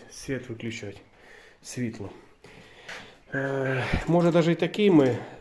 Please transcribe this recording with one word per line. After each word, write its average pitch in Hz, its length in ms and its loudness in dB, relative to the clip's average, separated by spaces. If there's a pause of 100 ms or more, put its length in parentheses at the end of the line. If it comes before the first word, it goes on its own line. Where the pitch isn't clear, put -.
(100)
світ - 380 -10
виключати. 110 520 -12 (640)
Світло. 117 480 -8 (1200)
Е, 135 500 -2 (220)
може, 170 260 4
навіть 165 160 4
і 170 60 4
такими, 165 640 4 (220)